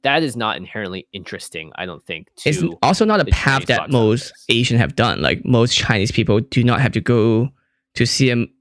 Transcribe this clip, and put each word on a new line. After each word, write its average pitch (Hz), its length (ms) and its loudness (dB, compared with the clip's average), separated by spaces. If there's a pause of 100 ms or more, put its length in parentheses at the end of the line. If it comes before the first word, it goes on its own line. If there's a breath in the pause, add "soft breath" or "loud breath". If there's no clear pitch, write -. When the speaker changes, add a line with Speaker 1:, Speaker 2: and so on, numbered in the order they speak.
Speaker 1:
That 143 200 0
is 127 140 -4
not 107 220 -4
inherently 95 560 -10
interesting, 85 600 -14
I 92 100 -10
don't 87 180 -14
think, 82 240 -12 (160)
Speaker 2:
It's 151 160 0
Speaker 1:
to 170 220 -4
Speaker 2:
also 190 240 2
not 214 140 2
a 143 40 2
Speaker 1:
the - 60 -4
Speaker 2:
path 135 300 0
Speaker 1:
Chinese - 80 -12
Speaker 2:
that 120 100 2
Speaker 1:
box 95 140 -6
Speaker 2:
most 113 400 2
Speaker 1:
office. - 180 -20
Speaker 2:
Asian 117 280 2
have 87 160 0
done. 113 280 0
Like, 69 240 0
most 120 280 4
Chinese 110 380 0
people 107 280 2
do 120 220 -2
not 120 200 2
have 110 100 0
to 113 80 -2
go 113 500 2 (440)
to 123 100 0
see 123 260 2
a 120 160 0 (140)